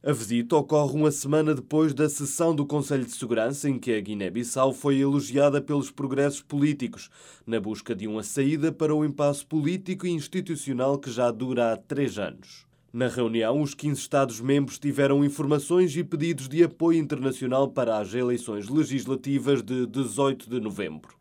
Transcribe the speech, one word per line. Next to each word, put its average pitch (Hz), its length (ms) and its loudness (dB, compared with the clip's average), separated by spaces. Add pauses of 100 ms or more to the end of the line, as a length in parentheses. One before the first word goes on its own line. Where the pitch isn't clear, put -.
A 147 60 2
visita 120 460 0
ocorre 143 380 2
uma 151 160 4
semana 151 440 0
depois 151 380 2
da 147 160 2
sessão 160 440 0
do 143 120 0
Conselho 143 400 -2
de - 80 -12
Segurança, 117 560 -2
em 127 100 0
que 120 140 -2
a 107 80 0
Guiné-Bissau 107 720 -2
foi 139 260 2
elogiada 139 640 2
pelos 143 300 -2
progressos 139 500 0
políticos, 143 680 -2 (380)
na 113 100 -2
busca 104 380 -4
de 98 100 -8
uma 107 160 -4
saída 143 480 0
para 156 240 0
o 151 120 2
impasse 143 400 -2
político 180 600 -2
e 180 40 0
institucional 143 920 -2
que 135 100 -8
já 120 220 2
dura 120 400 0
há 110 60 -2
três 131 420 -2
anos. - 460 -10 (260)
Na 120 160 0
reunião, 117 540 2
os 143 120 -2
quinze 143 280 -4
Estados-membros 135 760 0
tiveram 143 460 2
informações 143 720 2
e 175 80 -2
pedidos 151 460 -4
de 156 160 2
apoio 165 340 2
internacional 135 680 0
para 117 280 0
as 101 160 -4
eleições 117 540 -2
legislativas 135 960 0
de 123 240 -2
dezoito 135 640 -2
de 123 100 -4
novembro. 92 600 -8